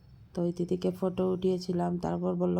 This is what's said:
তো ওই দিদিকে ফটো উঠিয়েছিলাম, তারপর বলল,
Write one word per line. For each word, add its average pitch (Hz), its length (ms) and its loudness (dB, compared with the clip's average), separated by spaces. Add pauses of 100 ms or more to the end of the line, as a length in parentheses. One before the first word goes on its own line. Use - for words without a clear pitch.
(280)
তো - 140 -10
ওই 170 100 2
দিদিকে 180 400 0
ফটো 185 380 -2
উঠিয়েছিলাম, 180 680 0
তারপর 175 360 0
বলল, 180 260 2